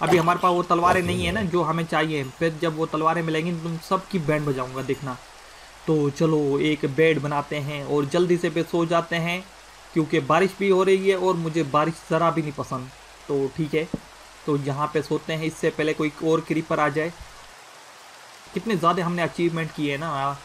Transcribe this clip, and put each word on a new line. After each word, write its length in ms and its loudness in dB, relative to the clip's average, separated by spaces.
अभी 140 6
हमारे 220 4
पास 140 4
वो 100 2
तलवारें 400 4
नहीं 240 -2
है 60 0
ना 100 -2
जो 200 0
हमें 220 0
चाहिए, 400 -2
फिर 380 -2
जब 140 -2
वो 100 0
तलवारें 360 0
मिलेंगी 300 -2
तो 60 -4
तुम 200 -6
सबकी 400 -2
band 280 0
बजाऊँगा, 360 -4
देखना। 340 -4
तो 240 2
चलो 480 2
एक 260 0
bed 360 2
बनाते 360 -4
हैं 280 -6
और 200 0
जल्दी 320 2
से 140 -2
पे 120 0
सो 240 0
जाते 300 0
हैं। 280 -4
क्योंकि 260 2
बारिश 380 2
भी 100 2
हो 140 4
रही 260 4
है 80 4
और 200 2
मुझे 260 0
बारिश 480 0
ज़रा 200 4
भी 120 0
नहीं 100 -6
पसंद। 360 -8
तो 180 0
ठीक 180 -2
है, 120 0
तो 100 2
यहाँ 380 -2
पे 80 2
सोते 300 -4
हैं, 120 -4
इससे 260 -2
पहले 240 0
कोई 180 -2
और 160 2
creeper 400 -2
आ 80 2
जाए। 240 -2
कितने 220 -2
ज़्यादा 280 2
हमने 180 -2
achievement 500 -2
किए 200 -2
हैं 60 -4
ना। 320 -4